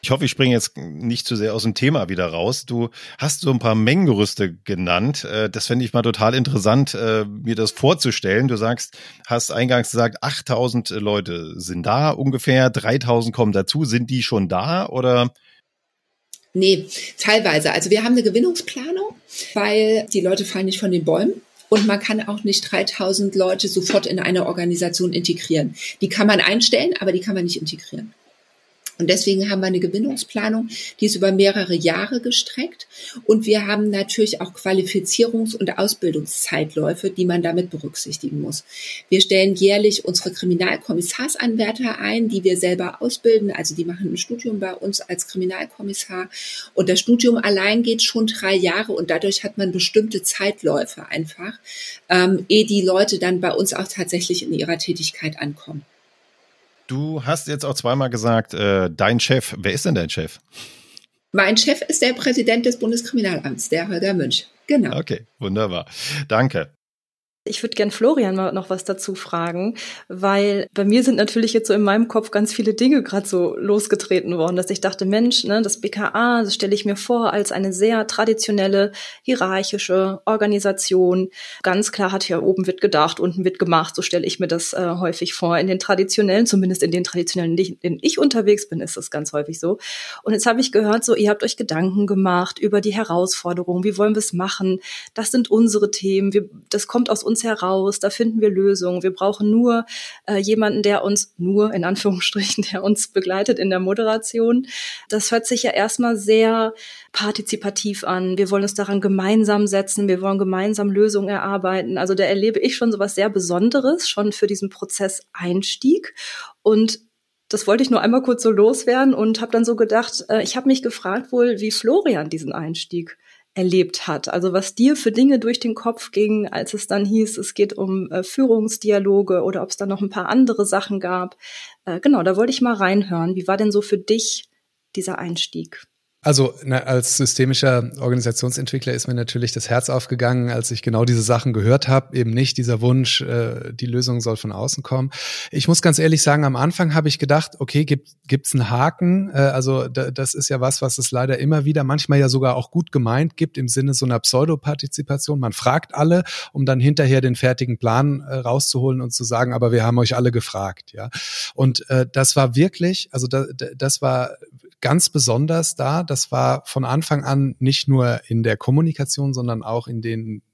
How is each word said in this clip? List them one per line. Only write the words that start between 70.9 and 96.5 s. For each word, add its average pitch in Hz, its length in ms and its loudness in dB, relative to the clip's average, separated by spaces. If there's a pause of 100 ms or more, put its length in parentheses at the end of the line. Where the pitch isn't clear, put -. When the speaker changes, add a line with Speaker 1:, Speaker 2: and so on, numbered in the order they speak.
Speaker 3:
sind 254 100 4
natürlich 226 380 0
jetzt 220 160 0
so 208 60 4
in 214 60 2
meinem 208 280 4
Kopf 220 240 -2
ganz 208 200 0
viele 214 220 0
Dinge 247 300 4
grad 202 240 -4
so 175 280 0
losgetreten 202 800 0
worden, 175 200 0
dass 180 120 -2
ich 196 120 -4
dachte, 190 240 -2
Mensch, 226 400 2
ne, 214 180 2
das 208 180 -2
B 202 80 -4
K 208 240 -4
A, 233 300 2
das 196 120 -2
stelle 196 200 0
ich 208 100 -2
mir 202 120 0
vor 233 360 0
als 202 200 -2
eine 196 200 -2
sehr 220 360 0
traditionelle, 202 800 0 (320)
hierarchische 190 1000 -2
Organisation. 196 1040 2 (340)
Ganz 202 300 0
klar 190 180 -2
hat 190 140 -4
hier 170 180 -2
oben 190 240 2
wird 185 140 -4
gedacht, 165 400 2
unten 180 240 -2
wird 185 160 -2
gemacht, 170 340 0
so - 80 -4
stelle - 240 -2
ich - 140 -6
mir 175 80 -2
das, 165 240 -4
äh, 175 240 -2
häufig 175 360 -4
vor 170 240 0
in 170 120 2
den 185 100 0
traditionellen, 196 680 2
zumindest 185 360 2
in 170 80 0
den 180 140 0
traditionellen, 170 520 -2
in 185 220 -2
denen 175 240 -4
ich - 160 -2
unterwegs 214 500 2
bin, 165 120 -6
ist - 160 -8
das - 160 -10
ganz 151 200 -6
häufig 151 280 -6
so. 185 180 -2 (460)
Und 214 80 0
jetzt 214 140 0
habe 233 140 2
ich 262 120 0
gehört, 214 320 2
so, 226 100 4
ihr 208 160 2
habt 208 140 0
euch - 120 -4
Gedanken 190 520 0
gemacht 185 500 0
über 202 220 0
die 202 120 -2
Herausforderungen, 180 920 -2
wie 202 120 0
wollen 208 200 2
wir's 214 160 -4
machen, 185 480 -2 (340)
das - 160 -4
sind 247 180 0
unsere 208 440 4
Themen, 196 400 0
wir, 202 180 0 (200)